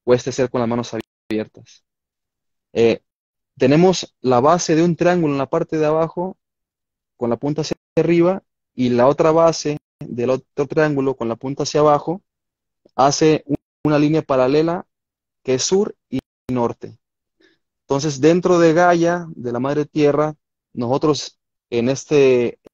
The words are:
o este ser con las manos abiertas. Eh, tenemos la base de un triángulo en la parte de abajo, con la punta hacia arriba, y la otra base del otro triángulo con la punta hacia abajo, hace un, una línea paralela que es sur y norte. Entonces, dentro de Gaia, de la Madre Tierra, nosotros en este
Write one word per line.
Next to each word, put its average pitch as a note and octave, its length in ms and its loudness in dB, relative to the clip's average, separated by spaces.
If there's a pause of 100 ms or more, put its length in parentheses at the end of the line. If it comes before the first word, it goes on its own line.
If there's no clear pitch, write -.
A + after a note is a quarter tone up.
o B2 100 4
este B2+ 160 -2
ser B2+ 180 -2
con B2+ 120 -4
las A#2 80 -2
manos A#2+ 240 -4 (360)
abiertas. G#2+ 560 -8 (880)
Eh, A2+ 280 0 (560)
tenemos E3 640 2
la B2 200 2
base D#3+ 360 2
de E3 80 2
un F3 100 2
triángulo E3+ 380 0
en C#3 60 -4
la C3+ 120 -6
parte E3 280 -4
de D3+ 80 0
abajo, D#3+ 500 -4 (800)
con A#2 140 -4
la A#2 60 -2
punta D3 260 -6
hacia - 140 -8 (200)
arriba, E3+ 480 0 (300)
y B2 160 -2
la A#2+ 180 4
otra D#3 240 2
base D#3+ 460 0 (220)
del A#2 300 -6
otro C3+ 380 -6
triángulo C#3+ 480 0
con A#2 120 -6
la A2+ 80 -6
punta C3+ 260 -8
hacia D3 180 -2
abajo, D3+ 420 0 (720)
hace D3 520 2
un, C#3 100 -4 (280)
una D3 140 2
línea D3+ 240 0
paralela D3 640 0 (560)
que C3 120 -2
es B2+ 80 -2
sur - 340 -2 (140)
y C3+ 100 -6 (320)
norte. A#2 460 -6 (840)
Entonces, C#3 380 -4
dentro F3 380 4
de E3 140 4
Gaia, F3 640 2
de A#2+ 180 -8
la A#2+ 80 -4
Madre D3 260 -4
Tierra, D3+ 500 0 (360)
nosotros C3+ 680 -4 (320)
en A#2 180 0
este C3 680 0 (160)